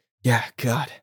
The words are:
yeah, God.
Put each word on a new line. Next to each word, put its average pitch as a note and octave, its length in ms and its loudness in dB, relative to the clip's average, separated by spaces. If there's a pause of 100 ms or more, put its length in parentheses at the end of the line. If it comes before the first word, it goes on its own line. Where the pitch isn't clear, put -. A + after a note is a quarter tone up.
(240)
yeah, A#2+ 200 2 (140)
God. B2+ 340 -2 (120)